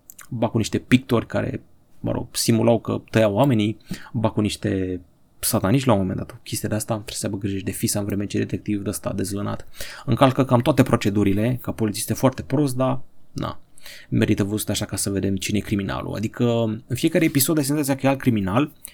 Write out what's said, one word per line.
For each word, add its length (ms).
bagă 240
cu 60
niște 200
pictori 480
care, 360
mă 120
rog, 180
simulau 500
că 300
tăiau 240
oamenii, 420
bagă 220
cu 60
niște 600
satanici 460
la 80
un 60
moment 200
dat, 120
o 120
chestie 260
de 60
asta, 200
trebuie 220
să 100
aibă 120
grijă 260
de 60
fisa 280
în 60
vreme 220
ce 120
detectiv 440
de 60
ăsta 240
dezlănat 560
încalcă 400
cam 160
toate 220
procedurile, 800
ca 100
polițist 380
e 40
foarte 280
prost, 340
dar, 240
na, 280
merită 360
văzut 240
așa 160
ca 120
să 140
vedem 260
cine 220
e 20
criminalul. 540
Adică, 480
în 100
fiecare 280
episod 340
ai 60
senzația 320
că 100
e 20
alt 120
criminal 520